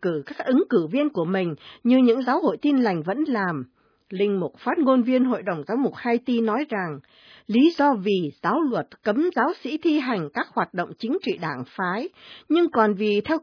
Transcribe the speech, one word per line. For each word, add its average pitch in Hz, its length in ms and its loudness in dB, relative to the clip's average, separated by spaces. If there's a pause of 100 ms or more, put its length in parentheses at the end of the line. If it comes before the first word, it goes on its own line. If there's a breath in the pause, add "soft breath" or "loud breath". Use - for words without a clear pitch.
cử 165 240 -2
các - 200 -12
ứng 262 240 4
cử 175 160 2
viên 277 240 0
của 175 140 -2
mình 180 300 -2 (300 loud breath)
như 254 140 6
những 254 240 4
giáo 254 180 0
hội 226 220 0
Tin 294 140 2
lành 202 260 2
vẫn 208 240 -2
làm? 185 380 -2 (460)
Linh 196 300 0
mục 165 180 -4
phát 302 200 -4
ngôn 262 240 4
viên 254 220 2
Hội 247 180 -2
đồng 180 260 -4
Giám 240 140 -2
mục 233 140 0
Haiti 240 440 -2
nói 226 280 -2
rằng, 175 300 -6 (480 soft breath)
lý 277 320 4
do 285 160 4
vì 190 360 0 (120)
giáo 214 180 0
luật 233 260 -2 (160)
cấm 269 340 0
giáo 254 120 2 (120)
sĩ 285 220 -6
thi 311 160 2
hành 233 360 -2
các 294 200 -4
hoạt 190 200 -2
động 175 240 -4
chính 262 240 -4
trị - 180 -4
đảng 139 260 -6
phái, 202 420 -6 (400 loud breath)
nhưng 330 220 2
còn 220 240 2
vì 208 300 0
theo 311 180 -2